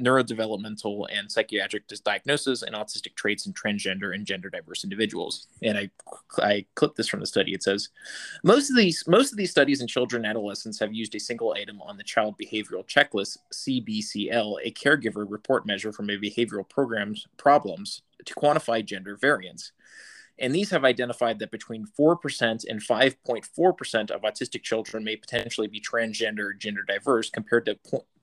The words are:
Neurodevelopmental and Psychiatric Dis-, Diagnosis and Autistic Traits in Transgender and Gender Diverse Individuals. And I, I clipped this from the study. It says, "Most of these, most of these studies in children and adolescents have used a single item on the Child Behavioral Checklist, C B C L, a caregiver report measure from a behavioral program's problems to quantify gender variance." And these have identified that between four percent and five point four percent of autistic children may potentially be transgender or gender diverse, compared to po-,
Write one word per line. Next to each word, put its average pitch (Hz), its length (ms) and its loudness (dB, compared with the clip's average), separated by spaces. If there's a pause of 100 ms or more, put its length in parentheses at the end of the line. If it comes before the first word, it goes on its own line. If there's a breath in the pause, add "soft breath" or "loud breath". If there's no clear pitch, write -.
Neurodevelopmental 110 1120 0
and 101 220 -6
Psychiatric 104 560 -2
Dis-, 101 120 -14
Diagnosis 127 600 0
and 110 140 -8
Autistic - 400 -10
Traits 104 300 -2
in 98 60 -8
Transgender 98 600 -4
and 104 100 -6
Gender 95 240 -6
Diverse - 360 -10
Individuals. 101 640 -4 (140)
And 107 140 0
I, 101 140 -6 (480)
I 104 280 2 (100)
clipped - 200 2
this 160 120 -2
from - 100 -4
the - 80 -6
study. 85 280 0
It - 100 -6
says, 98 240 2 (560 loud breath)
"Most 277 260 8
of 254 60 4
these, 190 320 6
most 233 240 8
of 220 40 -10
these 190 140 -2
studies 139 300 6
in 120 80 -6
children 120 360 0
and 107 60 0
adolescents 107 480 -4
have 107 160 -2
used 110 220 -6
a 104 40 -6
single 113 320 -2
item 101 300 -4
on 101 140 -14
the 101 80 -18
Child 107 340 0
Behavioral 101 480 -6
Checklist, 113 520 2 (140)
C 131 280 -2
B 107 200 -4
C 104 300 -4
L, 107 320 0
a 117 80 -4
caregiver 113 580 0
report 107 380 0
measure 104 260 -4
from 104 160 -6
a 101 100 -2
behavioral 104 500 -2
program's 107 580 -2 (100)
problems 104 640 2 (240)
to - 80 -12
quantify 147 500 2
gender 98 320 -10
variance." 98 560 0 (720 loud breath)
And 131 120 0
these 196 160 0
have 143 160 4
identified 120 540 2
that 107 100 -8
between 113 340 -10
four 151 320 4
percent 117 480 -2
and 107 180 -6
five 127 420 2
point 117 200 -4
four 175 300 2
percent 107 360 -2
of - 120 -4
autistic 110 400 -4
children 110 420 -4
may 110 100 -4
potentially 113 520 -4
be 107 160 -10
transgender 110 560 -2
or 101 160 -4
gender 101 280 -6
diverse, 110 460 2
compared 117 380 2
to 104 80 0
po-, - 320 -6 (160)